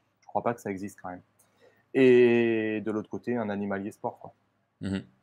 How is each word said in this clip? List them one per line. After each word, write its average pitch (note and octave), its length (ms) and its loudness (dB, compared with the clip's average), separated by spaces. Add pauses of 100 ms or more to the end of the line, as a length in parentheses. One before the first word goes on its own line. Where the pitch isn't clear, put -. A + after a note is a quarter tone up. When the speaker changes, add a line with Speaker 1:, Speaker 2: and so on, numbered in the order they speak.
(220)
Speaker 1:
je - 60 -20
crois - 160 -4
pas A#2 100 -2
que A#2 80 -16
ça A2 80 -8
existe G2 320 -10
quand F#2 80 -14
même. F2+ 140 -14 (720)
Et A#2 840 4
de G#2 100 -4
l'autre G#2+ 180 -6
côté, A#2+ 280 -6
un A2 120 -4
animalier G2+ 420 -6
sport, - 280 -10
quoi. - 160 -20 (460)
Speaker 2:
Mhm. G2 220 -6 (200)